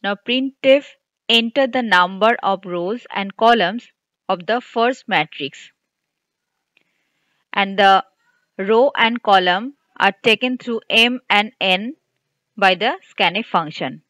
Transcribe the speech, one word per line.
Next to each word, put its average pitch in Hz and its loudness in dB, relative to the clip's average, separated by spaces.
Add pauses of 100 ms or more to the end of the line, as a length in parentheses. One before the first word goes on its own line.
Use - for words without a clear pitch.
Now 202 -4
printf 262 0 (440)
enter 233 0
the 247 -4
number 190 2
of 190 -2
rows 180 -6
and 196 -8
columns 226 2 (400)
of 180 -4
the 226 0
first 240 -2
matrix, 156 -6 (1800)
and 196 -4
the 196 6 (540)
row 226 2
and 233 -2
column 196 0 (240)
are 196 2 (100)
taken 247 0
through 226 -8
m 240 2 (100)
and 208 0
n 190 -2 (640)
by 196 4
the 220 -2 (140)
scanf 190 -2
function. 156 -6